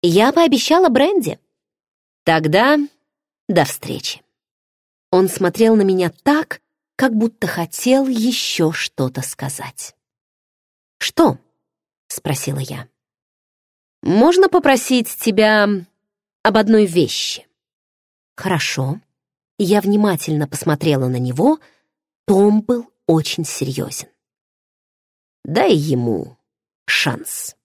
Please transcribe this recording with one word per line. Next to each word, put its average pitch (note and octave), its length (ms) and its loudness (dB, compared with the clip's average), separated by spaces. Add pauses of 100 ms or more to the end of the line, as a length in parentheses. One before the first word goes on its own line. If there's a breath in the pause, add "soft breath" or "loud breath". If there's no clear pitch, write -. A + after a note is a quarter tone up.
«Я G3 320 2
пообещала E4 560 2
Бренди». C4 500 0 (840)
«Тогда E3 540 2 (720)
до E3+ 180 2
встречи». - 560 -10 (880)
Он F#3 160 2
смотрел A3+ 480 2
на G#3+ 60 4
меня F#3 300 0 (120)
так, D4+ 380 -2 (400)
как C4 140 0
будто G#3+ 320 -2
хотел B3+ 600 -2
еще A3+ 640 -2
что-то C3 520 -6
сказать. - 720 -12 (1040)
«Что?» B3+ 400 0 (680)
спросила C#3 520 -6
я. C3+ 280 -12 (1160)
«Можно E4+ 460 4
попросить C4 680 0
тебя G#3+ 500 2 (760)
об G#3+ 140 2
одной G#3+ 280 4
вещи?» - 600 -2 (920)
«Хорошо». D#3 640 -4 (560)
Я G3+ 240 2
внимательно F#3+ 680 0
посмотрела C#3+ 600 -2
на B2+ 100 -4
него. C#3 420 0 (680 soft breath)
Том G#3 340 4
был A#3+ 260 -4 (200)
очень D#3+ 380 0
серьезен. - 640 -8 (1300)
«Дай A3+ 300 2
ему B2 640 -2 (480)
шанс». - 800 -6